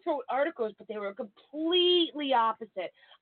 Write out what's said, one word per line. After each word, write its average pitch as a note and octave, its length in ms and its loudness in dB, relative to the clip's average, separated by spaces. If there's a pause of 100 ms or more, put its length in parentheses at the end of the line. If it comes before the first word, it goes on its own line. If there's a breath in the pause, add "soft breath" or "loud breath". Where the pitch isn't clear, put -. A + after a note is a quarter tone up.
wrote C#4 220 -2
articles, B3 480 -2
but - 100 -20
they G#3+ 100 -10
were G3+ 160 -6
completely D#4+ 1200 0
opposite. A3 600 0 (280 soft breath)